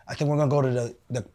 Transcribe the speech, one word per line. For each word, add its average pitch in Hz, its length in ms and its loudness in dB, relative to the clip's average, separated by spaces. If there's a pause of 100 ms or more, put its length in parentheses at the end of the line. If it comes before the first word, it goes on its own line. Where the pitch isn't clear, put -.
I 117 100 -12
think 147 140 0
we're 147 80 2
gonna 147 140 2
go 143 100 4
to 131 80 2
the, 123 260 -2 (140)
the 120 260 -6